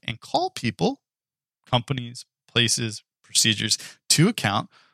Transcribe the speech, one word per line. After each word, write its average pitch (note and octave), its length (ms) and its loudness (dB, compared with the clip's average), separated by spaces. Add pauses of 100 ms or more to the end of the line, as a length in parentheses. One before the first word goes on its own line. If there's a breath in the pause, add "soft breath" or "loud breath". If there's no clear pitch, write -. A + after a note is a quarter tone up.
and - 160 -10
call - 300 -4
people, F3+ 500 -2 (640)
companies, B2 580 -4 (240)
places, A2+ 540 0 (200)
procedures A2 540 0 (320 loud breath)
to E3+ 200 4
account G#2 400 -2 (260 soft breath)